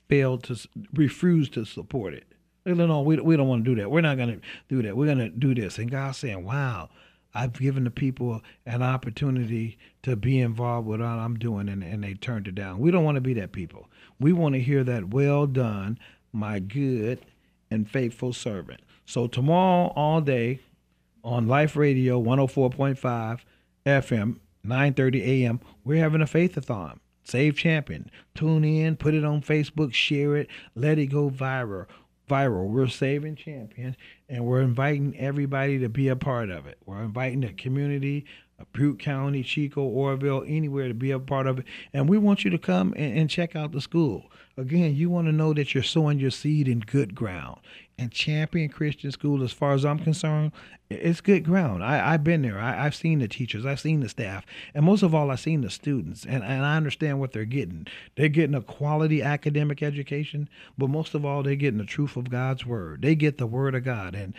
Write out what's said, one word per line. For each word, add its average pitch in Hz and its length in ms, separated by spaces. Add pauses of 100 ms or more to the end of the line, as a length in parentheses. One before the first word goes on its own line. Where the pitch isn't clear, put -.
failed 131 360
to 127 100
s-, - 140 (260)
refuse 156 560
to 110 160
support 98 480
it. - 120 (380)
They 180 100
go, 170 120
"No, 156 160
we, 151 160
we 160 180
don't 139 120
wanna 120 160
do 123 120
that. 101 160
We're 165 100
not 147 160
gonna 117 220 (300)
do 127 140
that. 101 120
We're 147 120
gonna 131 220
do 127 240
this." 110 240
And 120 120
God's 135 280
saying, 98 260
"Wow, 117 460 (440)
I've 120 200
given 135 300
the 117 80
people 123 500 (240)
an 120 160
opportunity 123 960 (260)
to 127 120
be 127 240
involved 120 480
with 110 120
what 117 80
I'm 117 300
doing," 104 320
and, 98 140
and 101 200
they 98 100
turned 101 340
it 92 80
down. 98 240
We 160 120
don't 180 120
wanna 143 180
be 127 140
that 95 160
people. - 380 (300)
We 151 140
wanna 147 260
hear 135 240
that, 117 260
"Well 143 360
done, 113 540 (320)
my 104 280
good 123 600 (500)
and 107 200
faithful 123 440
servant." 92 480 (240)
So 120 220
tomorrow 175 680
all 151 260
day 127 380 (640)
on 117 240
Life 147 280
Radio 127 420
one 127 220
oh 135 80
four 131 220
point 135 280
five 117 480 (400)
F 139 260
M, 117 280 (240)
nine 131 300
thirty 131 500
A 120 40
M, 117 120 (240)
we're 156 180
having 156 200
a 147 60
faith-a-thon. 131 720 (280)
Save 139 300
Champion. 151 540 (240)
Tune 156 280
in, 156 320
put 156 200
it 151 100
on 151 160
Facebook, 147 540
share 147 400
it, 147 120 (280)
let 151 240
it 139 80
go 143 220
viral. 131 580 (420)
Viral. 120 400
We're 127 180
saving 143 480
Champion, 127 600 (340)
and 120 160
we're 127 160
inviting 139 560
everybody 139 600
to 123 100
be 135 180
a 131 80
part 120 340
of 76 180
it. - 180
We're 98 160
inviting 123 400
the 107 120
community, 139 720 (340)
uh, - 140
Butte 143 260
County, 139 440
Chico, 143 380
Orville, 135 680
anywhere 143 400
to 117 80
be 131 160
a 131 80
part 135 280
of 127 120
it. 127 60 (280)
And 139 160
we 202 80
want 202 260
you 190 80
to 165 80
come 185 360
and, 139 220
and 156 120
check 170 260
out 151 160
the 139 100
school. 147 500 (260)
Again, 147 380
you 170 140
wanna 170 220
know 156 220
that 147 200
you're 135 100
sowing 147 360
your 135 120
seed 147 360
in 120 120
good 107 340
ground. 80 460 (380)
And 120 140
Champion 156 580
Christian 143 420
School, 143 300
as 123 120
far 143 200
as 135 120
I'm 147 140
concerned, 156 520 (400)
i-, - 40
it's 170 260
good 175 240
ground. 156 360
I, 127 320
I've 151 120
been 165 160
there. 104 180
I, 117 260
I've 151 100
seen 160 240
the 113 100
teachers. 113 360
I've 139 140
seen 151 220
the 110 80
staff. 98 360 (280)
And 147 100
most 196 180
of 165 140
all, 143 160
I've 127 80
seen 156 220
the 113 80
students. 113 560
And, 123 180
and 135 220
I 151 100
understand 143 460
what 127 100
they're 107 140
getting. 87 420 (280)
They're 151 120
getting 147 260
a 131 80
quality 151 600
academic 147 600
education, 147 680 (280)
but 131 120
most 156 240
of 147 100
all, 143 180
they're 139 140
getting 139 220
the 104 80
truth 147 320
of 123 120
God's 127 360
word. 113 360
They 156 140
get 151 220
the 123 100
word 131 280
of 123 100
God. 101 280
And, 98 260